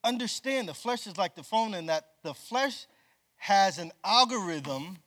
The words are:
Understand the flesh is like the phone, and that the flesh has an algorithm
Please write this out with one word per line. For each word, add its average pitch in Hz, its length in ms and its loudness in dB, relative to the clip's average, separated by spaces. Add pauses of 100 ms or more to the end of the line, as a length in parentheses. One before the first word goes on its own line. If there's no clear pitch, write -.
Understand 240 640 -2
the 147 40 -8
flesh - 340 -4
is 175 100 -10
like 185 180 -2
the 156 80 -16
phone, 220 300 -2
and 165 160 -6
that 156 340 -2
the 151 100 -6
flesh 262 540 -2 (500)
has 196 420 4
an 165 120 -8 (120)
algorithm 185 1040 2